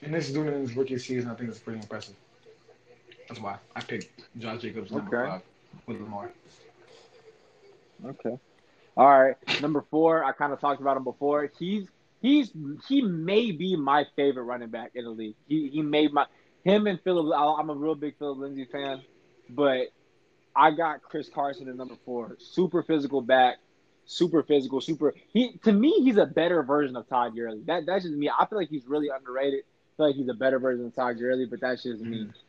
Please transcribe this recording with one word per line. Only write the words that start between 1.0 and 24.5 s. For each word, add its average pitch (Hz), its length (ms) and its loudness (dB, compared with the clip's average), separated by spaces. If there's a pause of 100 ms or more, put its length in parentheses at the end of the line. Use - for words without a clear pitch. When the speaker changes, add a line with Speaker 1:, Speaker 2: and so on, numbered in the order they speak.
Speaker 1:
I 113 40 -10
think 117 160 -10
it's 107 100 -16
pretty 113 200 -12
impressive. 107 360 -14 (1120)
That's 113 120 -16
why 101 160 -8 (180)
I 120 60 -10
picked 110 280 -10 (300)
Josh 113 240 -10
Jacobs 107 280 -10
number 107 260 -4
Speaker 2:
Okay. 127 140 -2
Speaker 1:
five 95 120 -8 (440)
with 104 140 -10
Lamar. 101 300 -12 (1700)
Speaker 2:
Okay. 127 340 -8 (580)
All 135 260 10
right. 135 140 6 (260)
Number 143 280 -2
four, 160 340 4
I 135 80 0
kinda 143 240 -4
talked 139 240 -2
about 135 160 2
him 131 80 -4
before. 143 540 -2
He's, 190 280 -4 (340)
he's, 269 300 4 (380)
he 277 140 4
may 196 500 0
be 175 240 -2
my 143 280 2 (120)
favorite 135 280 0
running 120 240 -8
back 113 260 -10
in 120 100 -10
the 117 60 -10
league. 110 240 -10 (140)
He, 147 200 -2
he 151 140 -4
made 151 300 2
my, 143 140 2 (380)
him 208 220 4
and 185 160 -2
Phillip, 165 340 0
I, 143 80 2 (160)
I'm 156 100 -4
a 147 40 -6
real 151 200 -2
big 147 240 -8
Phillip 143 200 -8
Lindsay 135 260 -10
fan, 135 380 -8 (480)
but 131 420 2 (640)
I 151 180 8
got 151 300 -2
Chris - 300 -10
Carson 139 360 -6
at 127 80 -12
number 127 280 -14
four. 117 340 -8
Super 175 440 -2
physical 139 380 0
back, 127 360 4 (500)
super 165 360 2
physical, 135 380 2